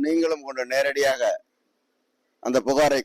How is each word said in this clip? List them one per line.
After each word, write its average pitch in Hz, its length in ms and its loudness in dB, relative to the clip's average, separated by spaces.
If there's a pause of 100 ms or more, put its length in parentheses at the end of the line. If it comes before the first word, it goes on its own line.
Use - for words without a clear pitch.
நீங்களும் 160 400 0
கொண்டு 131 260 -6
நேரடியாக 139 480 2 (1300)
அந்த 127 100 0 (120)
புகாரை 139 360 2